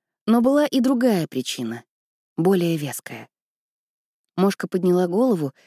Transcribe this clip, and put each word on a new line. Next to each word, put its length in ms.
Но 140
была 260
и 140
другая 460
причина, 580
более 400
веская. 520
Мошка 320
подняла 400
голову 440